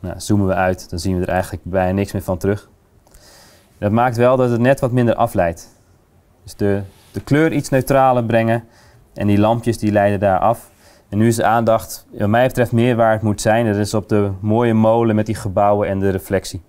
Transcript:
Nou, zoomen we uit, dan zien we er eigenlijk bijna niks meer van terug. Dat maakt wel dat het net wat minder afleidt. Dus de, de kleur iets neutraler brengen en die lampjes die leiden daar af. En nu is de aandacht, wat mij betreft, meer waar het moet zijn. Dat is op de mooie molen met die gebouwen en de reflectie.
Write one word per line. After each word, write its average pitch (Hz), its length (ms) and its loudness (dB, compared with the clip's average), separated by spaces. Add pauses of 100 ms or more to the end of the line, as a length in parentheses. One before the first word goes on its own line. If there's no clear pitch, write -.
Nou, 90 200 -12
zoomen 101 260 0
we 92 80 0
uit, 92 360 -2
dan 90 80 -10
zien 92 200 -2
we 90 40 -2
er 92 100 -4
eigenlijk 90 320 -4
bijna 92 280 -2
niks 98 200 -2
meer 98 100 -6
van 92 160 -4
terug. 98 300 -4 (1080)
Dat 101 140 -2
maakt 117 240 2
wel 123 200 4
dat 127 140 2
het 120 100 0
net 127 200 2
wat 120 120 -2
minder 120 220 2
afleidt. 90 540 -2 (760)
Dus - 120 -20
de, 101 280 -2 (300)
de 107 80 -10
kleur 156 320 0
iets - 160 -4
neutraler 131 560 2
brengen 113 400 0 (500)
en - 120 -4
die 101 120 4
lampjes 113 400 0
die 104 140 -2
leiden 101 280 2
daar 95 180 2
af. - 320 -2 (380)
En 101 100 -4
nu 110 80 4
is 117 100 2
de 120 80 -4
aandacht, 110 680 0
wat 104 180 -4
mij 117 180 2
betreft, 123 260 -2
meer 120 240 2
waar 113 160 2
het 107 100 -2
moet 104 180 -2
zijn. 113 260 2
Dat 104 100 0
is 104 180 -2
op 107 140 -2
de 104 220 0 (100)
mooie 113 340 0
molen 110 400 4
met 107 120 0
die 110 80 -4
gebouwen 104 540 0
en 98 100 -4
de 98 120 0
reflectie. 95 580 -4